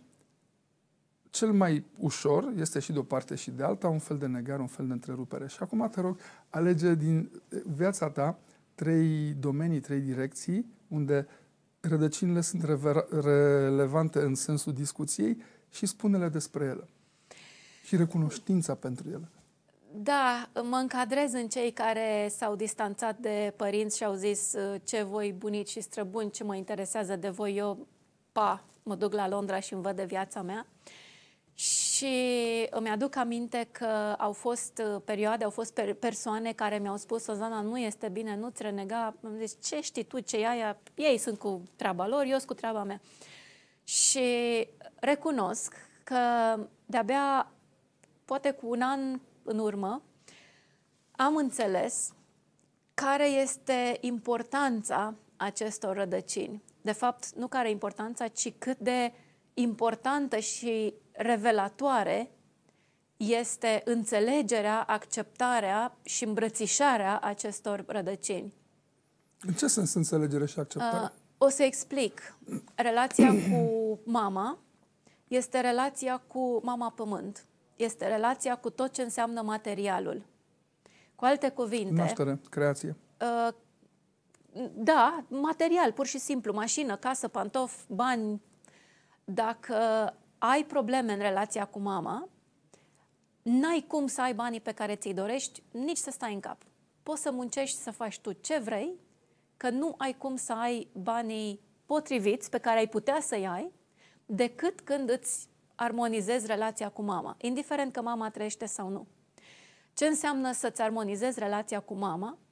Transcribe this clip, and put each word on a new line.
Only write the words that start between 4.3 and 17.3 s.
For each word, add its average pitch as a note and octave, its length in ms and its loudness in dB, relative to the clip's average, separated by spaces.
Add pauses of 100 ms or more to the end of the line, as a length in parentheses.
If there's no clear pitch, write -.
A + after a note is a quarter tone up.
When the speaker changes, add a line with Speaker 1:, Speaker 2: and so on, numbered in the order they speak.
Speaker 1:
un C3 60 -4
fel C3+ 200 -8
de B2+ 60 -2
întrerupere. B2+ 560 -8
Și - 120 -16
acum A3 280 -2
te G#3 120 -4
rog, F#3 180 -2 (300)
alege E3+ 460 4
din D#3+ 360 2 (340)
viața E3+ 460 0
ta D3 280 0 (360)
trei D#3 580 4
domenii, C#3+ 480 0
trei C#3 200 -2
direcții, C#3 680 -2 (220)
unde C#3+ 380 2 (540)
rădăcinile D#3+ 600 2
sunt E3+ 240 -2
revera-, D3 460 2
relevante C#3+ 1080 6
în C#3 160 4
sensul D3 380 0
discuției D3+ 680 0 (300)
și - 160 -2
spune-le F#3+ 420 2
despre D3+ 360 -2
ele. - 240 -4 (960)